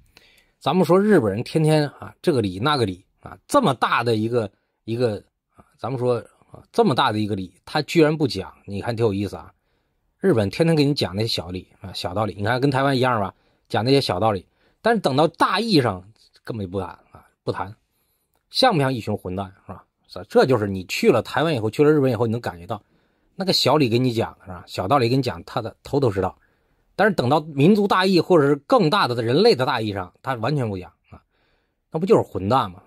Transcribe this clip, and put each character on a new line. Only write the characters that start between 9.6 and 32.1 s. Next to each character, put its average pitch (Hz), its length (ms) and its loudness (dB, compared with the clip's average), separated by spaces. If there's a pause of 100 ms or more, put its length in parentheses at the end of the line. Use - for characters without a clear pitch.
日 190 140 2
本 104 160 2
天 165 180 0
天 165 80 2
给 147 80 4
你 143 100 2
讲 95 220 -4
那 104 60 -4
些 113 60 -4
小 90 220 -8
理 90 180 -12 (120)
啊， 92 140 -16
小 87 200 -8
道 107 120 -2
理， 92 100 -6
你 101 80 -10
看 120 160 -2
跟 139 100 2
台 131 140 0
湾 139 120 0
一 127 40 0
样 123 220 0
吧， 92 120 -6 (360)
讲 110 160 -2
那 131 60 2
些 139 100 6
小 90 180 -2
道 107 140 0
理， 92 120 -8 (360)
但 233 120 2
是 220 60 0
等 139 160 0
到 151 120 4
大 208 340 0
义 214 200 2
上 95 220 -2 (400)
根 - 140 -10
本 101 80 -6
就 90 40 -8
不 95 80 -6
谈 90 120 -6 (220)
啊， - 140 -20 (160)
不 107 120 -6
谈， 101 200 -10 (760)
像 254 240 2
不 151 80 2
像 131 120 0
一 120 60 -6
群 104 160 -6
混 92 200 -8
蛋， 95 180 -10 (120)
是 - 60 -16
吧？ - 140 -20 (240)
这， 92 160 -16
这 226 200 2
就 131 120 4
是 104 100 -2
你 95 200 -6
去 - 220 -2
了 120 120 4
台 127 220 -4
湾 160 120 -2
以 117 40 -4
后， 107 100 -4
去 147 160 0
了 147 40 4
日 151 120 4
本 131 100 2
以 117 40 -2
后， 117 120 -2
你 110 60 -2
能 120 80 -4
感 87 180 -10
觉 87 80 -18
到 107 160 -10 (500)
那 190 120 -8
个 185 80 0
小 131 240 2
理 143 100 2
给 110 100 0
你 127 140 0
讲， 104 320 -4
是 92 60 -18
吧？ 87 180 -14
小 95 220 -6
道 143 80 4
理 120 100 2
给 123 80 -2
你 135 60 0
讲， 95 240 -6
他 - 160 -8
的 107 120 -10 (100)
头 139 180 -4
头 120 100 2
是 95 80 -4
道， 92 180 -4 (600)
但 196 100 4
是 202 80 0
等 123 140 -2
到 156 100 2
民 151 340 4
族 202 140 2
大 185 180 0
义 190 140 2
或 175 180 4
者 139 120 4
是 143 80 2 (100)
更 214 220 4
大 180 180 2
的 120 160 -2
人 117 100 0
类 208 220 4
的 131 100 0
大 131 140 -2
义 107 140 -4
上， 92 180 -8 (100)
他 135 120 -6
完 120 200 -4
全 131 140 -2
不 98 100 -6
讲 87 140 -14 (200)
啊， - 100 -20 (720)
那 165 60 -4
不 160 80 -6
就 208 120 4